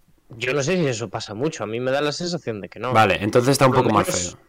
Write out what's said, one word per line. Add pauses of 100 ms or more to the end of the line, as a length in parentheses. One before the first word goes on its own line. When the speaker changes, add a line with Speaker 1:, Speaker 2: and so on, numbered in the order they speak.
(280)
Speaker 1:
yo
no
sé
si
eso
pasa
mucho,
a
mí
me
da
la
sensación
de
que
no.
Speaker 2:
Vale,
entonces
está
un
Speaker 1:
Por
lo
Speaker 2:
poco
más
Speaker 1:
menos
Speaker 2:
feo, (100)